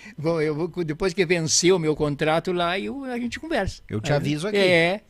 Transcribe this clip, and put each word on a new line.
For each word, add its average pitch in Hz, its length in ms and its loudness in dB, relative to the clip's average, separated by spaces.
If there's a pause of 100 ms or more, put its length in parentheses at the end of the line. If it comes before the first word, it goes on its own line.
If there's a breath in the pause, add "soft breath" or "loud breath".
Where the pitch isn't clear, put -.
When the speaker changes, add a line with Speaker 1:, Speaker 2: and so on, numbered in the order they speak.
(160 loud breath)
Speaker 1:
Bom, 160 240 0
eu 151 140 0
vou, 170 280 -4
depois 170 300 -2
que 180 140 0
vencer 170 480 4
o 185 40 2
meu 156 160 2
contrato 156 580 0
lá, 175 260 0
eu, 233 260 -8
a 247 140 -6
gente 240 200 -6
conversa." 262 480 -4
Speaker 2:
Eu 104 140 -4
te 131 100 -4
Speaker 1:
Aí, 147 60 2
Speaker 2:
aviso 147 320 -2
aqui. 208 80 -2
Speaker 1:
é, 180 540 4